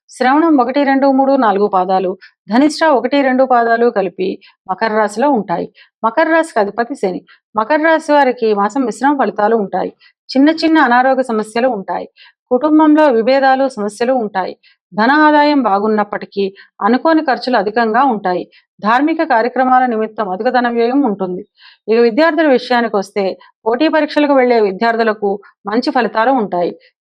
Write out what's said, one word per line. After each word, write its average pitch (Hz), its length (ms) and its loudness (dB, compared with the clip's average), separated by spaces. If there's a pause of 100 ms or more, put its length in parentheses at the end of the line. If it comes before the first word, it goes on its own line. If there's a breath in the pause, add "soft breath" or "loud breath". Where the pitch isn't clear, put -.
శ్రవణం 294 480 2
ఒకటి, 262 280 2
రెండు, 269 220 2
మూడు, 269 260 2
నాలుగు 208 340 2
పాదాలు, 190 520 -2 (320 loud breath)
ధనిష్ట 294 340 2
ఒకటి, 277 380 2
రెండు 262 220 2
పాదాలు 233 460 2
కలిపి 190 480 -4 (320 soft breath)
మకర 214 220 -2
రాశిలో 220 380 0
ఉంటాయి. 175 420 -4 (320 soft breath)
మకర 320 240 0
రాశికి 320 320 0
అధిపతి 233 340 -4
శని. 185 280 -6 (340 soft breath)
మకర 254 260 0
రాశి 311 300 0
వారికి 254 340 2
ఈ 214 80 2
మాసం 208 300 -2
మిశ్రమ 247 380 -2
ఫలితాలు 208 340 0
ఉంటాయి. 185 360 -4 (440 soft breath)
చిన్న 285 120 4
చిన్న 320 300 0
అనారోగ్య 254 440 2
సమస్యలు 233 460 -4
ఉంటాయి. 190 400 -8 (420 soft breath)
కుటుంబంలో 302 560 4
విభేదాలు, 262 640 2
సమస్యలు 214 440 -4
ఉంటాయి. 208 460 -4 (360 soft breath)
ధన 226 180 2
ఆదాయం 294 500 2
బాగున్నప్పటికీ 202 920 -2 (280 loud breath)
అనుకోని 262 400 2
ఖర్చులు 254 340 -2
అధికంగా 220 480 0
ఉంటాయి. 196 400 -2 (360 soft breath)
ధార్మిక 285 420 0
కార్యక్రమాల 254 640 0
నిమిత్తం 220 420 -4
అధిక 202 200 -4
ధన 240 200 0
వ్యయం 240 320 0
ఉంటుంది. 190 420 -4 (460 soft breath)
ఇక 226 100 2
విద్యార్థుల 302 480 2
విషయానికి 240 500 0
వస్తే 190 420 -4 (280 soft breath)
పోటీ 247 220 0
పరీక్షలకు 294 440 0
వెళ్లే 247 280 2
విద్యార్థులకు 208 800 -2 (260 loud breath)
మంచి 233 240 -4
ఫలితాలు 226 400 0
ఉంటాయి. 185 400 -2 (360 soft breath)